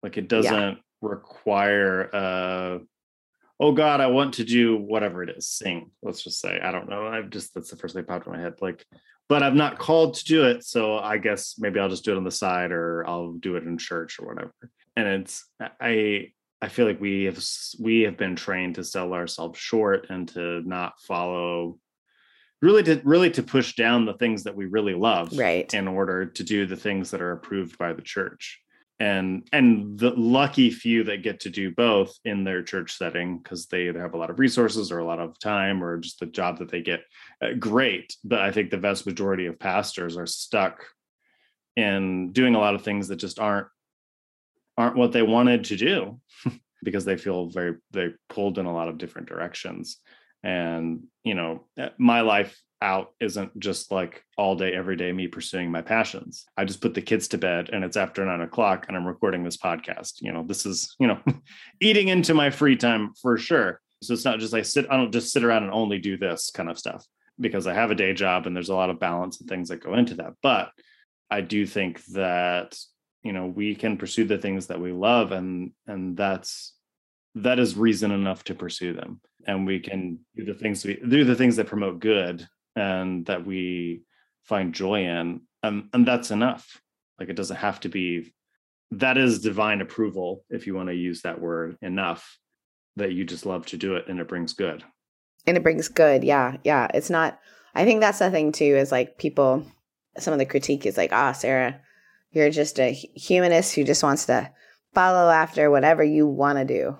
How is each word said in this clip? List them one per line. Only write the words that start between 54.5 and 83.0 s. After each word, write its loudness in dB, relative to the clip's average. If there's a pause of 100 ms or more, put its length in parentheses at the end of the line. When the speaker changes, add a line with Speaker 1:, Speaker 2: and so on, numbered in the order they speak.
Speaker 1:
day, -2
every -4
day, -4
me -4
pursuing -6
my -4
passions. -4 (100)
I -2
just -8
put -2
the -4
kids -2
to -4
bed -2
and -4
it's -4
after -2
nine -2
o'clock 0
and -6
I'm -4
recording -2
this -8
podcast. -6
You -8
know, -6
this -6
is, -6
you 4
know, 2 (300)
<laughs> -16
eating 6
into 4
my 6
free 6
time 0
for 2
sure. 0 (200)
So -2
it's -4
not 0
just, -6
I 0
sit, 0
I 4
don't 2
just -2
sit 2
around 4
and -6
only 0
do -4
this -4
kind -8
of -10
stuff, -10 (340)
because -2
I -2
have 2
a 2
day 2
job 0
and -4
there's -6
a 0
lot 2
of -4
balance -4
and -16
things -6
that -10
go -8
into 2
that. -10 (100)
But 2 (600)
I -2
do -2
think -4 (120)
that, -2 (440)
you -8
know, -6
we -4
can -4
pursue -2
the 0
things -6
that -8
we -6
love, 2
and, -6 (140)
and -8
that's, -6 (600)
that 2
is 2
reason 4
enough -2
to -8
pursue -8
them. -14 (260)
And -2
we -2
can -8 (140)
do -10
the -8
things -6
we -4
do, 4
the 6
things 6
that 0
promote -4
good 0 (280)
and -2